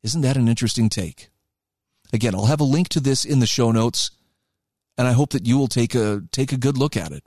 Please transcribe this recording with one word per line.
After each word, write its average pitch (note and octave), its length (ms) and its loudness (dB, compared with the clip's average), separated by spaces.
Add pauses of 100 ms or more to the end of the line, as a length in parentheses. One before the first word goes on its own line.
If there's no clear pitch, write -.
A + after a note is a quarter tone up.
Isn't C3+ 200 -4
that C3+ 160 2
an A#2 100 4
interesting A2+ 420 2
take? - 400 -8 (840)
Again, A2 200 0
I'll G2 120 -2
have D3+ 160 2
a - 20 4
link D3 260 2
to D#3 120 -2
this C3+ 240 0
in C#3 140 2
the A#2 60 4
show A#2 260 0
notes, A2+ 400 0 (880)
and B2+ 100 2
I B2 40 2
hope C3+ 200 2
that C3 140 -4
you A#2+ 120 2
will C#3 100 0
take A#2 260 -2
a, G#2 380 0
take C3 200 -4
a C3+ 60 -2
good C3+ 200 0
look C#3+ 200 0
at D#2+ 140 -6
it. D2 160 -14